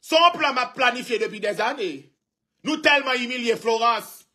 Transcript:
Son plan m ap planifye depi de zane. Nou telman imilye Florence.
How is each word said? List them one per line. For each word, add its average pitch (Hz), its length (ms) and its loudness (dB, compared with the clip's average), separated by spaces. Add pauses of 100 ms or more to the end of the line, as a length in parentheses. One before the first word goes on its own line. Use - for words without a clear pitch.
Son 339 320 4
plan 294 160 0
m 254 80 -2
ap 240 160 -6
planifye 247 440 0
depi 208 200 -4
de 208 160 -2
zane. 220 340 -2 (720)
Nou 302 200 -2
telman 285 360 4
imilye 240 400 -2
Florence. 226 640 0 (100)